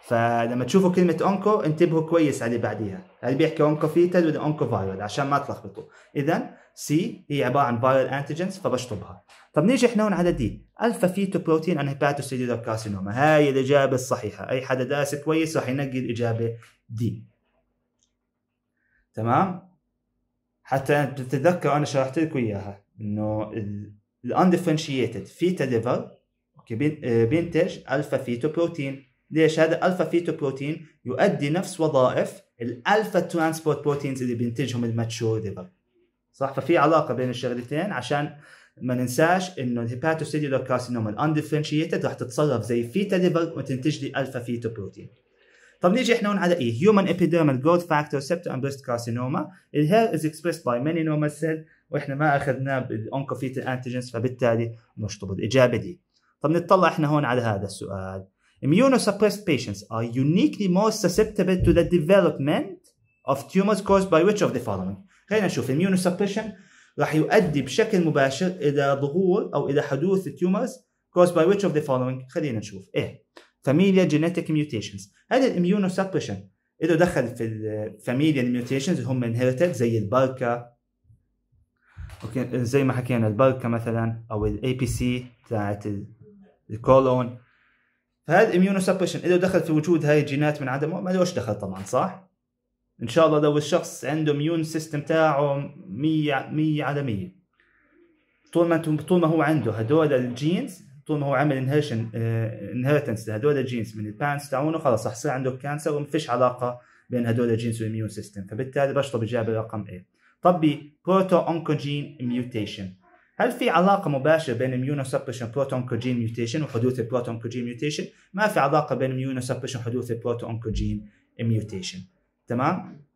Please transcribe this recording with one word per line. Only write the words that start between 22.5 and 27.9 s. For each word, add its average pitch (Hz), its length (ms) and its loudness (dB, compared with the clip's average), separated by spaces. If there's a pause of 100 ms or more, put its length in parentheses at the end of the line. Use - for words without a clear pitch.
إنه 107 520 -4
ال، 104 400 -8 (320)
ال 120 100 -4
undifferentiated 151 920 0
fetal 165 440 0
liver، 120 300 0 (560)
أوكي، - 180 -10
بين-، 151 280 -2
آه، 117 220 4
بينتج 160 540 0 (120)